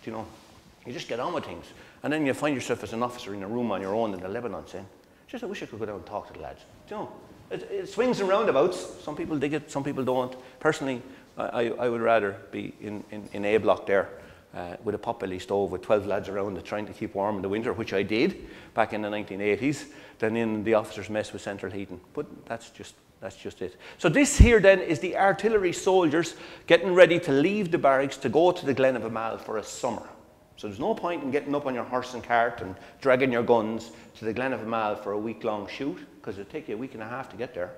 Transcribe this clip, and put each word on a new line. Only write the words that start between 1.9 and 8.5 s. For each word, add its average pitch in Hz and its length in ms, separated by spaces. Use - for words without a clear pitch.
And 143 80
then 156 140
you 131 80
find 147 220
yourself 120 280
as 104 100
an 113 100
officer 120 300
in 101 100
a 95 40
room 117 240
on 92 80
your 95 140
own 110 200
in 92 60
the 92 80
Lebanon 101 400
saying, 98 200
"Just, 247 160
I 214 40
wish 196 160
I 143 40
could 113 120
go 107 60
down 101 120
and 87 80
talk 104 220
to - 60
the - 60
lads." 69 240
Do 208 80
you 214 60
know? 135 80
It, 185 180
it 190 200
swings 220 320
and 190 80
roundabouts. 185 760